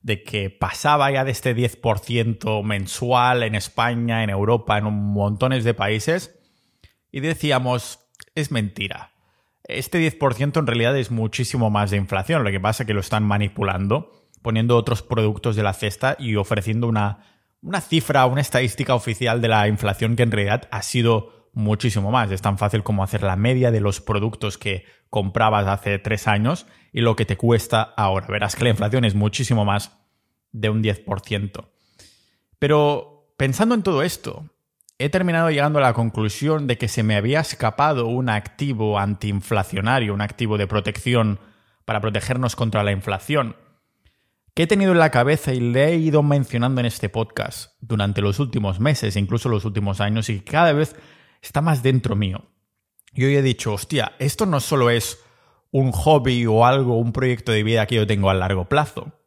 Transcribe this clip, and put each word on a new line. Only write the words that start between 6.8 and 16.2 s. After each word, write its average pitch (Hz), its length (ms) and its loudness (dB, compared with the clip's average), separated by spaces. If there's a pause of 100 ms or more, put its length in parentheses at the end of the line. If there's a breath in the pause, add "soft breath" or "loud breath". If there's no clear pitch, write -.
y 135 100 -10
decíamos, 131 800 -2 (340)
"Es 147 180 -4
mentira. 98 600 -6 (520)
Este - 320 -6
diez 160 180 0
por 135 200 0
ciento 139 260 0
en 139 60 -2
realidad 117 320 2
es 117 120 -4
muchísimo 113 600 -2
más 104 200 0
de 101 60 0
inflación, 98 480 -2
lo 101 60 0
que 98 100 -2
pasa 107 220 -2
es 110 40 -6
que 107 80 -2
lo 101 60 0
están 107 220 -2
manipulando, 101 1040 -2 (140)
poniendo 113 340 2
otros 113 240 0
productos 107 560 -2
de 110 60 0
la 98 100 2
cesta 107 460 -4
y 113 180 -2